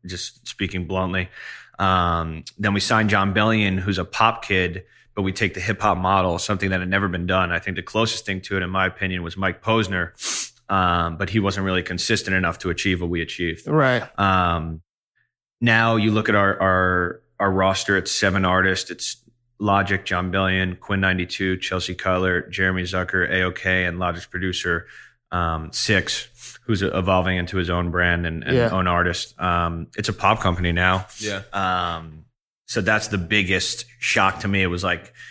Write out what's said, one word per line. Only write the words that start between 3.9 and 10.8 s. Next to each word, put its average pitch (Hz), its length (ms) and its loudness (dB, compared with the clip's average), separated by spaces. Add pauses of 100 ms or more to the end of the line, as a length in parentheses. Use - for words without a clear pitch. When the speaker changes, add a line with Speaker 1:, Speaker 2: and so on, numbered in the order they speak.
Speaker 1:
a 90 60 -4
pop - 380 2
kid, 92 400 0 (320)
but 104 80 -4
we 95 100 0
take 95 200 -2
the - 60 -8
hip 95 220 -2
hop 101 160 2
model, 92 420 2
something 98 320 -2
that 92 80 0
had 90 100 -4
never 98 200 2
been 87 180 -2
done. 92 240 2
I 85 80 0
think 90 160 -6
the 87 80 -8
closest - 420 -2
thing 95 160 -4
to 98 160 -4
it, 92 60 0
in 90 60 -4
my 95 160 2
opinion, 92 360 -4
was 85 160 -8
Mike 95 240 -2
Posner. 95 500 0 (580)
Um, 87 480 2